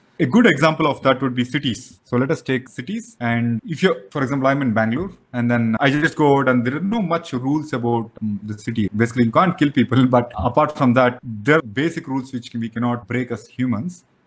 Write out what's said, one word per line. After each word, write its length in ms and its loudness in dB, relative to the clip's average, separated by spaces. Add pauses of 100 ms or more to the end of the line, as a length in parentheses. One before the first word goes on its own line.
(180)
A 60 0
good 220 4
example 400 2
of 160 -2
that 180 2
would 140 -4
be 100 0
cities. 600 -6
So 120 -4
let 140 2
us 100 -2
take 300 -4
cities. 500 -12
And 460 0
if 160 -8
you're, 140 4 (140)
for 120 -4
example, 260 0
I'm 140 2
in 100 0
Bangalore, 380 -2 (240)
and 160 0
then 280 0
I 120 4
just 260 0
go 220 4
out 100 0
and 180 2
there 100 -2
are 40 -6
no 220 -2
much 320 -4
rules 400 -4
about, 360 -2 (120)
um, 200 -4
the 140 -8
city. 400 -2
Basically, 280 2
you 80 0
can't 260 2
kill 120 2
people. 360 4
<laughs> 100 4
But 220 0
apart 400 0
from 160 4
that, 280 4
there 360 0
are 40 0
basic 460 -4
rules 240 -6
which 220 -10
we 160 -6
cannot 360 -4
break 240 -4
as 160 -8
humans. 580 -4 (220)